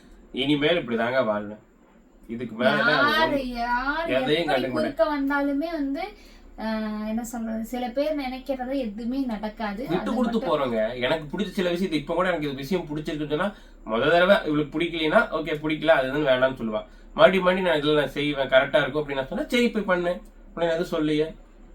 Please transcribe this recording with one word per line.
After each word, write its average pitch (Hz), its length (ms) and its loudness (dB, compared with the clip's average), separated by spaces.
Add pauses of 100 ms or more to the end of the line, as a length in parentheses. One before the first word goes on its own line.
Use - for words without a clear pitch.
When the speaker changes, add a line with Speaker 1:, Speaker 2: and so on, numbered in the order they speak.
(320)
Speaker 1:
இனிமேல் 147 520 2
இப்படிதாங்க 117 420 0
வாழ்வேன். 104 440 -4 (580)
இதுக்கு 117 280 -8
மேல 123 220 4
தான் - 340 4
Speaker 2:
யாரு, 311 260 2
Speaker 1:
ஒண்ணு 262 80 -4
Speaker 2:
யாரு 247 680 -2
Speaker 1:
எதையும் 160 340 0
Speaker 2:
எப்படி 139 160 0
Speaker 1:
கண்டுக்க 127 80 -4
மாட்டேன். - 0 -
Speaker 2:
குறுக்க - 320 -2
வந்தாலுமே 285 680 0
வந்து, 285 300 -4 (560)
ஆஹ், 220 500 -6
என்ன 226 160 -4
சொல்றது, 226 420 -6
சில 247 220 -6
பேர் 294 320 -2
நினைக்கிறத 254 540 -6
எதுவுமே 240 480 -4
நடக்காது. 214 560 -6
Speaker 1:
விட்டு 294 200 -2
Speaker 2:
அது 214 160 -4
Speaker 1:
கொடுத்து 226 260 0
Speaker 2:
மட்டும் 156 200 0
Speaker 1:
போறோங்க. 120 400 -2
எனக்கு 151 380 -2
பிடிச்ச 202 100 -2
சில 180 220 -2
விஷயத்தை 175 300 -2
இப்ப 156 140 -4
கூட 180 140 2
எனக்கு 160 200 0
இது 139 80 -6
விஷயம் 156 300 -2
பிடிச்சிருக்குன்னு 151 420 -6
சொன்னா, 180 260 0 (320)
முத 120 260 2
தடவை 180 340 8
இவளுக்கு 147 340 -2
பிடிக்கலைன்னா 170 520 2
ஓகே 156 320 -4
பிடிக்கல, 156 240 -2
அது 135 240 4
இதுன்னு 151 100 -2
வேணாம்னு 131 400 2
சொல்லுவா. 110 240 -4 (280)
மறுபடியும் 180 320 6
மறுபடியும் 185 240 2
நான் 151 120 2
இதுல 151 160 2
நான் 143 120 2
செய்வேன், 143 380 -2
கரெக்டா 135 340 4
இருக்கும் 143 280 -2
அப்படின்னு 139 40 -6
நான் 135 140 -4
சொன்னா, 247 200 -4
"சரி 240 240 2
போய் 220 100 -2
பண்ணு" 180 400 0 (340)
அப்படின்னு 170 120 0
எதுவும் 165 180 0
சொல்லியே 156 500 -2 (400)